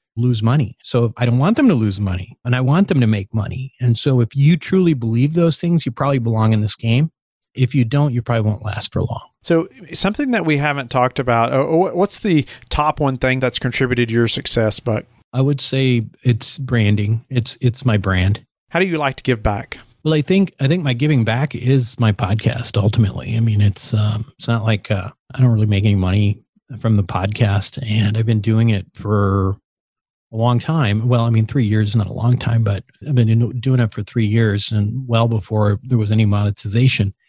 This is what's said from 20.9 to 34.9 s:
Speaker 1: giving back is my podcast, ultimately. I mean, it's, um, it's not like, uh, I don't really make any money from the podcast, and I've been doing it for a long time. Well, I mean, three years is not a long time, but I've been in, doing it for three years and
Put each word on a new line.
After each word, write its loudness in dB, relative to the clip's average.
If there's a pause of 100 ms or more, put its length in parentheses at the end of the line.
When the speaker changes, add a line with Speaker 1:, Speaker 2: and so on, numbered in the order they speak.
Speaker 1:
giving 2
back -2
is 0
my 4
podcast, -2
ultimately. 0
I 0
mean, 2
it's, 0
um, -2
it's -12
not -2
like, -2
uh, -4 (240)
I -2
don't 6
really 2
make 2
any 4
money 0 (360)
from 2
the 2
podcast, -2
and 0
I've 0
been 0
doing 2
it -2
for 0 (760)
a -10
long 0
time. -2
Well, 2
I 0
mean, 2
three 0
years 0
is 0
not 0
a -10
long 0
time, 0
but -2 (240)
I've -2
been 4
in, 0
doing 0
it -2
for -8
three -2
years 0
and -2